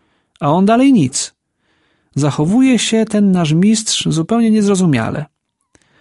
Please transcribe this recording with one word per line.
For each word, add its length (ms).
a 120
On 140
dalej 260
nic. 420
Zachowuje 640
się 260
ten 280
nasz 200
mistrz 580
zupełnie 400
niezrozumiale. 760